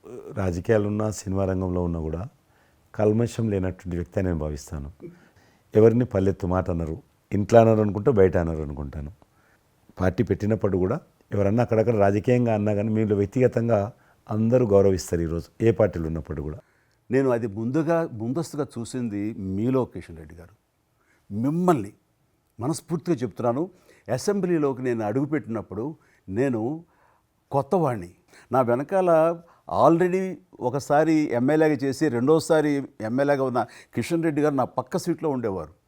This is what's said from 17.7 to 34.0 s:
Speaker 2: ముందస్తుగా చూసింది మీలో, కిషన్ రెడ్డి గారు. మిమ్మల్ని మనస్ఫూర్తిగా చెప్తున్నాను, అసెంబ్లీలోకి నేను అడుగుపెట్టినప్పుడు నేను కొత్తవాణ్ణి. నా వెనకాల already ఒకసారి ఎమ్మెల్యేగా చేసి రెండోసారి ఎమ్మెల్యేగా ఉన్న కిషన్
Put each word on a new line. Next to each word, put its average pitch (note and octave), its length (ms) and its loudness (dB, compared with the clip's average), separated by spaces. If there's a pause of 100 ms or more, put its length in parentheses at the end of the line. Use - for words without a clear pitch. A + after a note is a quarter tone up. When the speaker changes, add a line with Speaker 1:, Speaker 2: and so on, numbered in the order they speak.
Speaker 2:
ముందస్తుగా C3 540 -6 (120)
చూసింది A2+ 540 -6
మీలో, G#2+ 520 -2
కిషన్ E2+ 320 -16
రెడ్డి D#2+ 180 -20
గారు. - 320 -20 (680)
మిమ్మల్ని C#3 580 0 (680)
మనస్ఫూర్తిగా D#3+ 580 -4
చెప్తున్నాను, A#2+ 520 -2 (440)
అసెంబ్లీలోకి D#3+ 680 0
నేను A#2 240 -2
అడుగుపెట్టినప్పుడు A2+ 920 -4 (340)
నేను B2 540 -2 (680)
కొత్తవాణ్ణి. C3+ 580 -2 (420)
నా B2+ 100 4
వెనకాల E3 760 2 (500)
already F3+ 460 2 (260)
ఒకసారి D3 720 0
ఎమ్మెల్యేగా D3+ 420 2
చేసి C3+ 340 -2
రెండోసారి D3 760 2 (180)
ఎమ్మెల్యేగా C3+ 420 0
ఉన్న A#2+ 220 -2 (300)
కిషన్ E3 280 -2